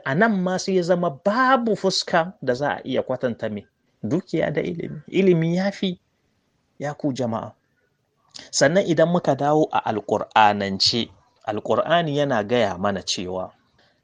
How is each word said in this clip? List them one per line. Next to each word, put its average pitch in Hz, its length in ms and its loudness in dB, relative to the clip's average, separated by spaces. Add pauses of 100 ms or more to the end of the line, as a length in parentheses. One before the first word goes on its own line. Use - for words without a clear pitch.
a 135 100 -2
nan 202 280 2
ma 185 140 -2
sai 190 180 -2
ya 180 80 2
zama 175 260 0
babu 233 680 2
fuska 185 680 0
da 127 120 0
za 139 240 -2
a - 80 -12
iya 123 160 -2
kwatanta 120 500 -4
me 101 140 -10 (380)
dukiya 156 500 -2
da 151 80 -2
ilimi. 165 460 -8
Ilimi 170 480 2
ya 196 160 -2
fi, 185 280 -6 (800)
ya 143 140 -8
ku 143 200 -4
jama'a. 110 380 -6 (1000)
Sannan 160 340 2
idan 160 240 2
muka 170 260 2
dawo 151 360 2
a - 80 0 (120)
Alƙur'anance, 104 1160 2 (380)
Alƙur'ani 139 680 0
yana 135 300 0
gaya 107 300 0
mana 98 240 -2
cewa 92 500 -6 (520)